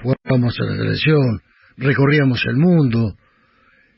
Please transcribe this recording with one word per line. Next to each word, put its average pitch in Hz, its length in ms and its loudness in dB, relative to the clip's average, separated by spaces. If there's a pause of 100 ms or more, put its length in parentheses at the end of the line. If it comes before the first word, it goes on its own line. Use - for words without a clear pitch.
jugábamos 123 580 -2
a 117 40 -4
la 101 120 -4
selección, 110 640 0 (380)
recorríamos 139 680 0
el 120 100 -4
mundo, 131 600 2 (800)